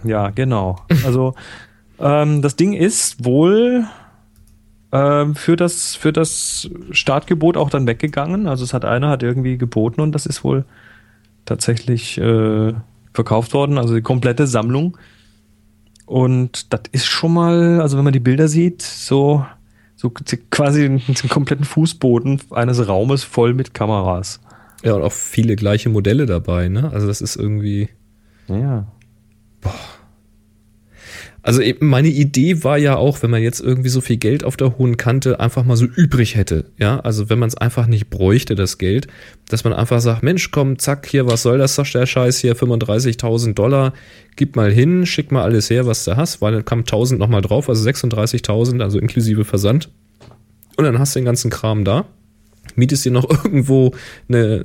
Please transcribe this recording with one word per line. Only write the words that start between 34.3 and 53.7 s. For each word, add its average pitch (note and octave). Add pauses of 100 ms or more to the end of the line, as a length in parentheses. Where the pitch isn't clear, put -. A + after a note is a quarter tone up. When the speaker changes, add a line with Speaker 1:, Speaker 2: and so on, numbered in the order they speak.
Speaker 2:
auf -
der B2+
hohen B2
Kante C3
einfach A#2+
mal B2
so A#2+
übrig B2+
hätte, E2+ (120)
ja? G#2+
Also G#2+
wenn A#2
man's A#2
einfach A#2
nicht A2
bräuchte, G2+
das F#2+
Geld, G2 (420)
dass -
man A2+
einfach A#2
sagt, A#2
„Mensch, E3
komm, C3+
zack, C#3
hier, C3+
was A2+
soll B2
das, C3+
der C#3
Scheiß B2
hier, A#2
fünfunddreißigtausend A#2
Dollar, C3 (420)
gib -
mal G#2+
hin, E3
schick D3+
mal C3
alles G#2+
her, B2
was A2+
du -
hast“, D3+
weil G#2+
dann G#2+
kam A#2
tausend A#2+
nochmal G#2+
drauf, A2
also A2
sechsunddreißigtausend, A#2
also G2+
inklusive A2
Versand. G#2 (880)
Und D3+
dann B2
hast C#3
du C3+
den B2+
ganzen A#2+
Kram G#2+
da, B2 (720)
mietest C3+
dir B2+
noch B2
<laughs> D#3
irgendwo C3+ (360)